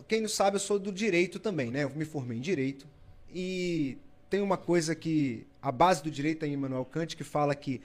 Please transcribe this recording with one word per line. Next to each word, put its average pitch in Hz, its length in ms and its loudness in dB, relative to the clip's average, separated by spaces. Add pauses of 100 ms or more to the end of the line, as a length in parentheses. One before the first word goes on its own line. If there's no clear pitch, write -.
quem 220 140 0
não 214 80 -4
sabe, 202 280 2
eu - 20 0
sou 202 180 0
do 202 140 -2
direito 185 480 2
também, 151 320 -2
né? 143 120 0
Eu 139 80 0
me 151 140 -4
formei 131 320 -6
em 120 40 -4
direito 135 440 -2 (480)
e 175 640 -2 (320)
tem 196 120 2
uma 196 160 2
coisa 170 360 2
que 151 540 0 (140)
a 139 100 0
base 165 320 6
do 156 80 -4
direito 156 320 -2
é 151 40 -2
em 143 60 -2
Immanuel 131 300 -2
Kant, 160 320 -4
que - 80 -10
fala 147 320 2
que 139 300 -6